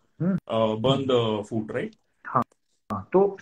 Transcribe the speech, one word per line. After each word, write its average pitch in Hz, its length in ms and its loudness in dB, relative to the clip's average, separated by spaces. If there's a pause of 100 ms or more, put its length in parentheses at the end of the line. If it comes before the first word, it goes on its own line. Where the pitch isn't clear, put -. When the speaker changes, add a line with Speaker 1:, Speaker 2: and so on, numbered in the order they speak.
(220)
Speaker 1:
Hmm। 180 140 0
Speaker 2:
uh, 110 460 -2
burn 135 300 2
Speaker 1:
हम्म। 113 260 2
Speaker 2:
the 101 160 -6
food, 107 180 -4
right? 151 260 -6 (300)
Speaker 1:
हाँ, 120 160 0 (480)
हाँ। 110 220 -6
तो 196 280 4